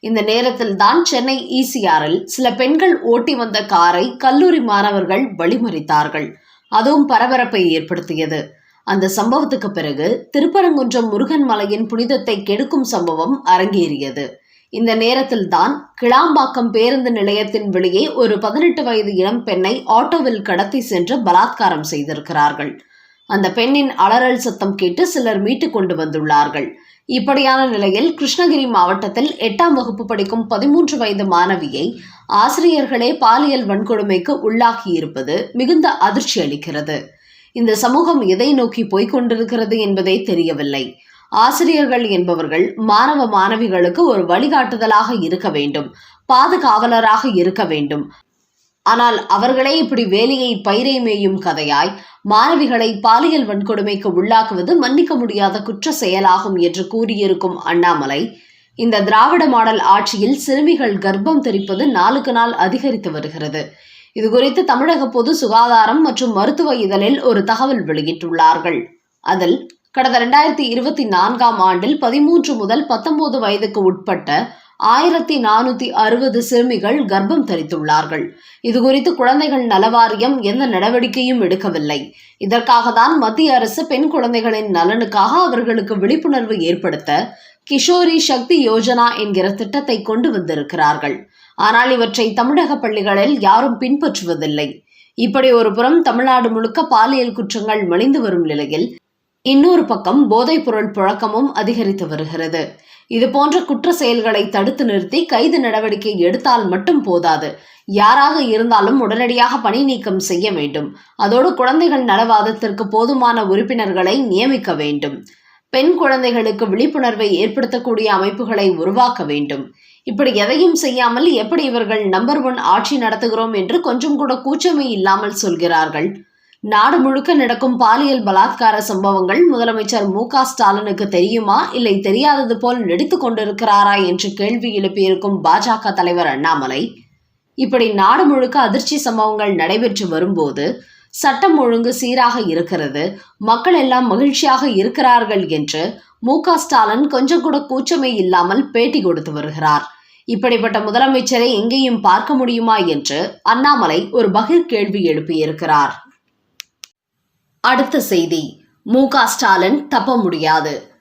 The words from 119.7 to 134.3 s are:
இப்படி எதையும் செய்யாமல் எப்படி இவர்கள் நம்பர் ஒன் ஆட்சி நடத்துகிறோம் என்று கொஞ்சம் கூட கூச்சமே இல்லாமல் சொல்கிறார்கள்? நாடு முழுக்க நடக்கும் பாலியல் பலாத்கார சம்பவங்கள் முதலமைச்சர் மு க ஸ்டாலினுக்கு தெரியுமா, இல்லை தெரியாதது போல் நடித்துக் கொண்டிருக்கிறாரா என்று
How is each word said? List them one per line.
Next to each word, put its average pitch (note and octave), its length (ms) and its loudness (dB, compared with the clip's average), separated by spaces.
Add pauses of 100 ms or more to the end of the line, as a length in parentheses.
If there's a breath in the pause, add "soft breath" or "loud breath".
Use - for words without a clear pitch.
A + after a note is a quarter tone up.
இப்படி B3 280 0
எதையும் D#4 440 2
செய்யாமல் B3+ 560 0
எப்படி D4+ 280 -2
இவர்கள் A3+ 440 -2
நம்பர் A#3+ 360 0
ஒன் B3+ 240 -4
ஆட்சி A3 300 0
நடத்துகிறோம் A3 580 -2
என்று G3 260 -2
கொஞ்சம் C#4+ 360 -2
கூட C4+ 200 -2
கூச்சமே D4 520 -2
இல்லாமல் G3 500 -2
சொல்கிறார்கள்? E3+ 720 0 (540 soft breath)
நாடு G#3+ 360 2
முழுக்க C4+ 340 0
நடக்கும் B3 440 0
பாலியல் B3 460 2
பலாத்கார G#3 540 2
சம்பவங்கள் G3 720 2
முதலமைச்சர் A3 640 -2
மு G#3+ 160 -2
க C4+ 180 2
ஸ்டாலினுக்கு G3+ 640 0
தெரியுமா, G3+ 640 0
இல்லை A3 260 0
தெரியாதது A#3+ 580 0
போல் B3 280 -2
நடித்துக் G3 400 -2
கொண்டிருக்கிறாரா G#3 840 2
என்று F#3 280 -2